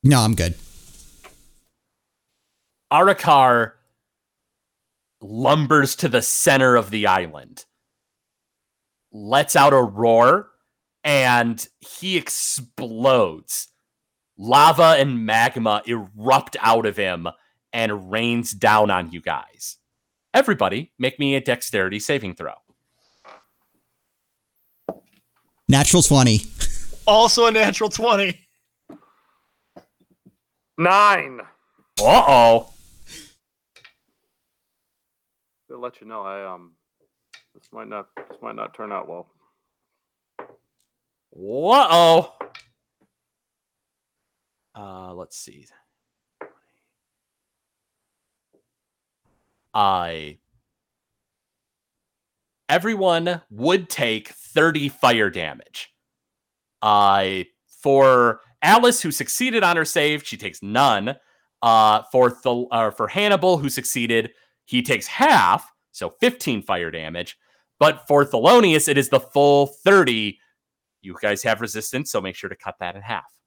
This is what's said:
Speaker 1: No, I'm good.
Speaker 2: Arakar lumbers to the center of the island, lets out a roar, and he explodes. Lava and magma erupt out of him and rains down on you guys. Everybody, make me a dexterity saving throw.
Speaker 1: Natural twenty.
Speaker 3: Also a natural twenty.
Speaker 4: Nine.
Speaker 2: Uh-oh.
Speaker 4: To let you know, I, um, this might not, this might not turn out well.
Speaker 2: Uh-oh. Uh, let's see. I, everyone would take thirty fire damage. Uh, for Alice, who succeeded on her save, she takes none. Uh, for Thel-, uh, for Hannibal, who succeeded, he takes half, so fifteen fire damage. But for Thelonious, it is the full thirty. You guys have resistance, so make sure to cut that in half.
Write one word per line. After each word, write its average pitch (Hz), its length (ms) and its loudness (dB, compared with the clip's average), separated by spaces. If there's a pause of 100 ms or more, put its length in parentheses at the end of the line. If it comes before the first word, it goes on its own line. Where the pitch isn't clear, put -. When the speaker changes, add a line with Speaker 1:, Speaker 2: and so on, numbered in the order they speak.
Speaker 1:
No, 147 160 6
I'm 110 160 0
good. 82 200 -4 (2250)
Speaker 2:
Arakar 139 840 4 (1500)
lumbers 135 760 0
to 165 120 -4
the 117 120 0
center 131 540 2
of 104 140 0
the 104 180 -2
island, 85 580 -4 (1500)
lets 113 440 -2
out 143 180 6
a 131 80 6
roar, 117 680 2 (540)
and 123 640 0 (120)
he 185 380 -8
explodes. 120 1500 -4 (680)
Lava 151 600 4
and 127 280 -2
magma 113 600 0
erupt 113 720 -4
out 113 280 0
of 101 100 -6
him 90 300 -4 (460)
and 104 380 -6
rains 117 400 -4
down 107 380 2
on 90 220 -4
you 85 100 -16
guys. - 560 -12 (560)
Everybody, 147 640 -2
make - 220 -6
me 139 160 -2
a 135 60 -2
dexterity 104 580 -4
saving 107 360 -6
throw. 69 180 -14 (3250)
Speaker 1:
Natural 147 340 4
twenty. 123 400 4 (640)
Speaker 3:
Also 226 400 4
a 226 60 4
natural 214 380 0
twenty. 202 500 -2 (2500)
Speaker 4:
Nine. 175 640 0 (580)
Speaker 2:
Uh-oh. 120 720 4 (3000)
Speaker 4:
To 127 80 -20
let 123 240 -16
you 107 60 -20
know, 110 160 -14
I, 98 280 -12
um, 87 200 -20 (800)
this - 180 -20
might 110 160 -18
not, 104 280 -16
this - 260 -20
might 110 140 -16
not 107 180 -14
turn 107 180 -16
out 95 160 -12
well. 87 200 -18 (2000)
Speaker 2:
Uh-oh. 165 1000 2 (2500)
Uh, 92 400 -20
let's 90 240 -18
see. - 280 -20 (4000)
I, 85 680 -4 (2250)
everyone 175 840 -2
would 160 400 -4
take 113 400 -6
thirty 151 600 -2
fire 117 400 0
damage. - 640 -14 (880)
Uh, 98 640 2 (380)
for 131 600 2 (200)
Alice, 240 400 2
who 156 100 -6
succeeded 233 520 -4
on 170 140 0
her 160 80 -2
save, 151 400 -4
she - 120 -14
takes - 240 -14
none. 113 540 0 (460)
Uh, 110 400 4 (100)
for 127 180 4
Thel-, 123 420 -6
uh, 113 200 -2
for 110 160 -8
Hannibal, 185 520 0
who 139 100 -6
succeeded, 117 600 -4 (340)
he 123 160 -2
takes 123 260 -4
half, 156 640 0 (200)
so - 180 -12 (100)
fifteen 226 420 -2
fire 87 300 -6
damage. 80 460 -12 (420)
But 151 280 0
for 143 180 2
Thelonious, 160 640 2
it 143 100 0
is 131 120 -2
the - 100 2
full 143 480 2
thirty. 131 720 0 (640)
You 92 200 -18
guys 101 220 -4
have 110 180 -2
resistance, 117 500 -10
so 104 100 -4
make 92 140 -12
sure 95 140 -16
to 92 60 -16
cut - 240 -16
that 90 160 -12
in 101 60 -20
half. 101 240 -12 (220)